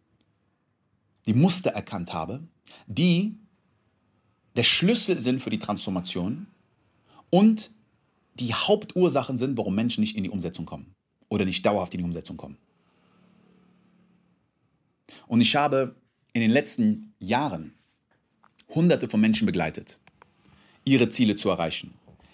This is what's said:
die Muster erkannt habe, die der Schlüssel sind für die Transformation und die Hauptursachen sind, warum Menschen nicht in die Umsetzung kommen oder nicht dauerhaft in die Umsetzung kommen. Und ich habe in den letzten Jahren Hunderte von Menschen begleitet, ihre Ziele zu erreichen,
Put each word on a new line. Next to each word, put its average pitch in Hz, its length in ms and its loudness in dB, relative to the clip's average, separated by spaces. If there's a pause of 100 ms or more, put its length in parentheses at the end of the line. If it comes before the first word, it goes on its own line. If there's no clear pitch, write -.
(1300)
die 110 80 2
Muster 156 360 4
erkannt 95 420 -8
habe, 80 300 -8 (460)
die 175 480 2 (1200)
der 120 80 2
Schlüssel 180 560 2
sind 123 200 0
für 123 100 -8
die 110 80 -2
Transformation 98 880 -6 (840)
und 214 400 2 (640)
die 113 200 -6
Hauptursachen 165 840 0
sind, 127 200 -2
warum 98 180 -2
Menschen 113 260 0
nicht 107 160 -2
in 98 80 -4
die 95 60 -6
Umsetzung 85 360 -8
kommen - 280 -16 (340)
oder 104 160 -2
nicht 92 200 -2
dauerhaft 104 300 0
in 90 40 -6
die 87 60 -6
Umsetzung 85 320 -8
kommen. - 200 -18 (2750)
Und 117 140 2
ich 113 160 4
habe 135 380 2 (380)
in 117 80 -2
den 113 100 4
letzten 117 720 0
Jahren 92 540 -2 (920)
Hunderte 160 400 2
von 107 120 0
Menschen 110 260 4
begleitet, 85 520 -4 (840)
ihre 127 260 6
Ziele 104 260 2
zu 101 140 0
erreichen, 82 440 -4 (400)